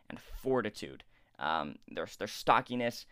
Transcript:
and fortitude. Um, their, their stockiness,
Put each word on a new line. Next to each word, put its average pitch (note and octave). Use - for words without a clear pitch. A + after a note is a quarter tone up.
and -
fortitude. G#2+
Um, D2+
their, -
their G2+
stockiness, A#2+